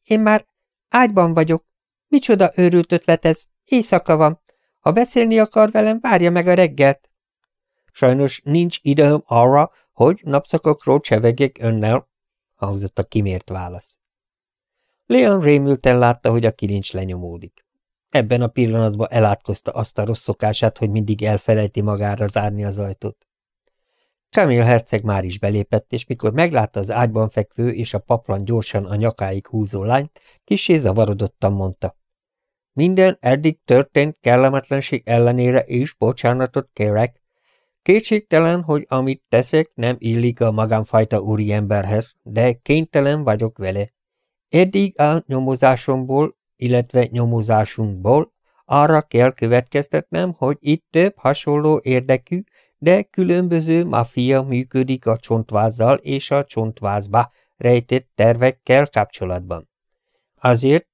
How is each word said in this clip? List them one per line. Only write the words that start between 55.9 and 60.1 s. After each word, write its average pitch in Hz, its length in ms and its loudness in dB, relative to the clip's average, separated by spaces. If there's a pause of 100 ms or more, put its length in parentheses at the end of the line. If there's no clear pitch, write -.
és 139 340 -8
a 139 140 0
csontvázba 107 840 -4 (260)
rejtett 123 580 0
tervekkel 123 800 2
kapcsolatban. 90 800 -6 (640)